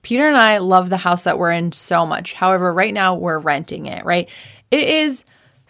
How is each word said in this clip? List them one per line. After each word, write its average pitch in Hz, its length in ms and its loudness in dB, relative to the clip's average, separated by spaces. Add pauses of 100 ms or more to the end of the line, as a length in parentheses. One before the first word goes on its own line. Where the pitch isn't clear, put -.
Peter 254 220 0
and 294 120 2
I 214 220 4
love 185 300 2
the 190 80 -2
house 180 280 -2
that 160 120 0
we're 170 140 0
in 170 220 -2
so 170 320 0
much. 160 260 -6
However, 185 420 0
right 208 200 0
now 190 220 0
we're 160 240 -4
renting 151 480 -4
it, - 180 -10
right? 175 240 -2 (420)
It 285 160 2
is 302 380 -2 (440)